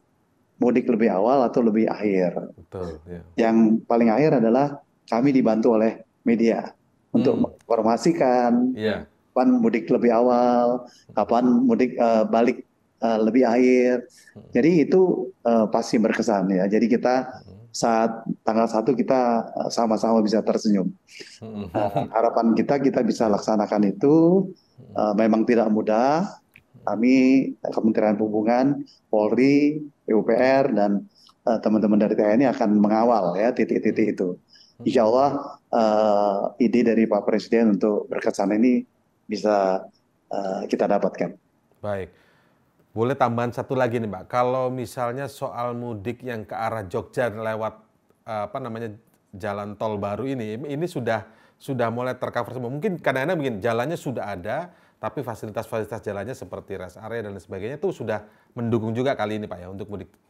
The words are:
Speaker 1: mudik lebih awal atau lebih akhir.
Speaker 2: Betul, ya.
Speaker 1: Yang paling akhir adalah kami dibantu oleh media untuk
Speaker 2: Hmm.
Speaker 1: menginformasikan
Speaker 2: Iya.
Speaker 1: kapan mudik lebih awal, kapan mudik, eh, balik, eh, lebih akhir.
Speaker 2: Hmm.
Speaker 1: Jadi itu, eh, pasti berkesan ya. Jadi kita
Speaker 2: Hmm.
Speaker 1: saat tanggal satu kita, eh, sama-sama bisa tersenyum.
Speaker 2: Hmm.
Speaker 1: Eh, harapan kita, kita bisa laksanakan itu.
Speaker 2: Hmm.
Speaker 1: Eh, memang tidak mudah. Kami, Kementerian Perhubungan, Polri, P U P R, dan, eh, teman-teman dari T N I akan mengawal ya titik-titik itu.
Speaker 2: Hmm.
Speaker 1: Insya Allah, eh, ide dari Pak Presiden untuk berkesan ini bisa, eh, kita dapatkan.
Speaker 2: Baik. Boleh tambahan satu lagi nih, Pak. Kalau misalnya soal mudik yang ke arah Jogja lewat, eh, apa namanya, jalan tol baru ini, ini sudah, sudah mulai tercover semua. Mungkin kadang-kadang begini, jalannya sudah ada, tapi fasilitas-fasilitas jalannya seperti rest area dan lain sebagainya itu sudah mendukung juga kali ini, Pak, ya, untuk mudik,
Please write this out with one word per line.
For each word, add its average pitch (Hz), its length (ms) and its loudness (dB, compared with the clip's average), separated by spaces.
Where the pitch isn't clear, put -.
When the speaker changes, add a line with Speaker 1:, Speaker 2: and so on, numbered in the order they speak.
Speaker 1:
mudik 120 300 2
lebih 117 260 2
awal 117 320 2
atau 120 220 0
lebih 110 240 2
akhir. 92 480 0
Speaker 2:
Betul, 87 540 -12
ya. 87 120 -14
Speaker 1:
Yang 113 400 4
paling 117 240 4
akhir 147 260 2
adalah 135 400 2
kami 131 240 2
dibantu 113 420 2
oleh 110 300 0
media 113 500 0
untuk 117 240 2
Speaker 2:
Hmm. - 140 -2
Speaker 1:
menginformasikan 120 1000 0
Speaker 2:
Iya. 104 320 -4
Speaker 1:
kapan 127 160 2
mudik 113 320 0
lebih 117 240 4
awal, 123 720 2
kapan 113 340 0
mudik, 120 340 2
eh, 113 300 4
balik, 117 340 0
eh, 113 160 0
lebih 110 240 2
akhir. 123 640 2
Speaker 2:
Hmm. - 240 -20
Speaker 1:
Jadi 127 140 4
itu, 185 140 4
eh, 113 300 2
pasti 117 260 0
berkesan 107 540 0
ya. 95 180 0
Jadi 110 160 2
kita 123 560 -2
Speaker 2:
Hmm. 98 320 -20
Speaker 1:
saat 113 480 0
tanggal 113 240 0
satu 113 240 0
kita, 120 560 0
eh, - 240 -6
sama-sama 113 480 0
bisa 104 160 0
tersenyum. 104 480 0
Speaker 2:
Hmm. 104 240 -12
Speaker 1:
Eh, 104 240 -2
harapan 113 400 2
kita, 139 240 0
kita 131 240 0
bisa 110 240 0
laksanakan 104 640 0
itu. 165 560 4
Speaker 2:
Hmm. - 160 -20
Speaker 1:
Eh, 107 240 0
memang 110 240 2
tidak 113 240 2
mudah. 110 560 0
Kami, 131 760 4
Kementerian 107 540 0
Perhubungan, 113 720 0
Polri, 139 720 2
P - 80 0
U 107 80 4
P 117 160 0
R, 131 320 4
dan, 101 320 0
eh, 113 140 0
teman-teman 107 400 2
dari 104 160 2
T 107 80 2
N 107 240 4
I - 80 4
akan 104 240 2
mengawal 107 640 2
ya 113 80 2
titik-titik 110 640 0
itu. 90 240 -4
Speaker 2:
Hmm. - 480 -20
Speaker 1:
Insya 120 240 2
Allah, 131 200 2
eh, 107 960 2
ide 120 160 2
dari 113 240 2
Pak 101 160 0
Presiden 110 500 2
untuk 104 300 -2
berkesan 104 480 -2
ini 123 320 2
bisa, 98 560 0
eh, 101 400 -6
kita - 160 0
dapatkan. 98 480 -2
Speaker 2:
Baik. 98 320 -8
Boleh 117 160 0
tambahan 120 400 -2
satu 131 240 -6
lagi 123 240 0
nih, 113 80 -6
Pak. 92 240 -12
Kalau 127 400 -2
misalnya 127 560 -8
soal 120 480 -8
mudik 120 480 -10
yang 113 240 -10
ke - 80 -12
arah 113 320 -6
Jogja 120 400 -4
lewat, 110 480 -6
eh, 107 240 -8
apa - 100 -12
namanya, 117 380 -10
jalan 104 400 -8
tol 110 240 -4
baru 101 240 -6
ini, 120 400 -8
ini 147 240 -6
sudah, 113 400 -4
sudah 120 320 -2
mulai 123 240 -6
tercover 120 400 -6
semua. 123 160 -8
Mungkin 165 240 -4
kadang-kadang 143 400 -2
begini, 135 240 -4
jalannya 120 400 -2
sudah 113 320 -8
ada, 110 400 -8
tapi 113 320 -8
fasilitas-fasilitas 110 720 -8
jalannya 101 320 -8
seperti 95 480 -12
rest 90 160 -14
area 107 240 -12
dan 104 160 -10
lain 92 80 -16
sebagainya 101 320 -10
itu 175 160 -4
sudah 107 320 -6
mendukung 113 400 -2
juga 120 160 -2
kali 107 320 -4
ini, - 20 -8
Pak, 92 140 -12
ya, 87 80 -16
untuk 98 240 -14
mudik, 92 160 -12